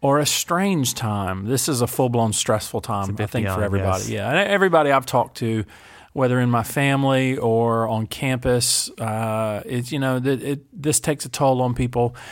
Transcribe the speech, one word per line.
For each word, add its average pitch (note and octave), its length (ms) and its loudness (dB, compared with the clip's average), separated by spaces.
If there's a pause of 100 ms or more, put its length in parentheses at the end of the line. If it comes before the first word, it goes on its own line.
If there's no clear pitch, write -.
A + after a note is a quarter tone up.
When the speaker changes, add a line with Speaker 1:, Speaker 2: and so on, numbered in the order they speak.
Speaker 1:
or C#3+ 160 4
a D3 80 2
strange F3+ 720 0
time. G2 500 -4
This B2+ 240 0
is B2+ 120 0
a A#2+ 60 2
full-blown A#2+ 460 0
stressful - 480 -2
time, G#2 200 -4
Speaker 2:
It's G2 80 -2
a G#2 40 -4
bit G#2+ 100 -4
Speaker 1:
I G2+ 40 -2
think, A2 200 -2
for F#2+ 40 0
Speaker 2:
beyond, F#2+ 140 0
Speaker 1:
everybody. F#2+ 340 0
Speaker 2:
yes. G#2+ 100 -6
Speaker 1:
Yeah, G#2 220 -4
and G3 180 2
everybody E3+ 420 4
I've - 140 4
talked - 320 0
to, A2+ 260 -2 (500)
whether B2+ 260 2
in B2 100 2
my A#2 140 2
family C3+ 760 2
or A2+ 520 2
on A2 180 -2
campus, B2+ 840 0 (120)
uh, A2 640 -2
it's, B2 260 -6
you D3 80 -4
know, C3 180 0
that C3 240 0
it, C#3+ 400 -8
this D3+ 200 0
takes - 240 -2
a B2+ 40 -12
toll C3 320 2
on B2 120 0
people. B2 420 -2 (160)